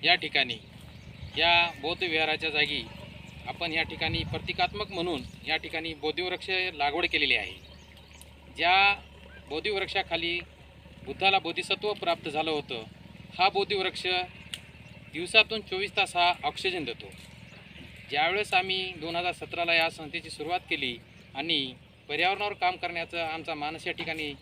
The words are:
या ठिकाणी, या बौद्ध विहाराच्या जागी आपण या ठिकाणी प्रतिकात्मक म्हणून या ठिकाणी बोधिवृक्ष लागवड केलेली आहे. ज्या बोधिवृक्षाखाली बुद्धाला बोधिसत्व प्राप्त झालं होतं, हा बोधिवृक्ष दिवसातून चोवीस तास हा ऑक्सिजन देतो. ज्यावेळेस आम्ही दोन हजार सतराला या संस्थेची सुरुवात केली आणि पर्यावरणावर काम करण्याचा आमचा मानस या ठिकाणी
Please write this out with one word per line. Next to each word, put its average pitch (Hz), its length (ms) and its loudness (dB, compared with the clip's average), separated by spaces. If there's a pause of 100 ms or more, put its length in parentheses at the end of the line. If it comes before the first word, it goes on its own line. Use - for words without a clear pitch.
या 170 120 8
ठिकाणी, 143 380 0 (840)
या 170 340 6 (100)
बौद्ध 170 220 -2
विहाराच्या 156 460 2
जागी 147 320 2 (640)
आपण 160 260 -4
या 165 100 2
ठिकाणी 160 400 -2
प्रतिकात्मक 180 680 -2
म्हणून 175 300 -2 (260)
या 156 100 2
ठिकाणी 160 360 -4
बोधिवृक्ष 160 560 -2
लागवड 175 560 2
केलेली 147 300 4
आहे. 98 160 0 (1040)
ज्या 190 380 6 (540)
बोधिवृक्षाखाली 170 920 0 (680)
बुद्धाला 196 340 4
बोधिसत्व - 540 -2
प्राप्त 170 360 0
झालं 156 220 0
होतं, 143 320 -2 (540)
हा 190 120 8
बोधिवृक्ष 196 580 0 (1040)
दिवसातून 214 480 4
चोवीस 190 360 -2
तास 190 180 2
हा 175 180 6 (100)
ऑक्सिजन 170 400 -2
देतो. 117 220 -8 (1040)
ज्यावेळेस 175 440 2
आम्ही 185 440 2
दोन 165 180 -4
हजार 175 180 0
सतराला 170 400 0
या 165 160 6
संस्थेची 160 400 -8
सुरुवात 165 300 -4 (100)
केली 135 280 0 (380)
आणि 139 380 0 (360)
पर्यावरणावर 196 440 0
काम 180 220 0
करण्याचा 170 520 -4
आमचा 160 260 -4
मानस 151 340 -4
या 170 60 -2
ठिकाणी 160 480 -4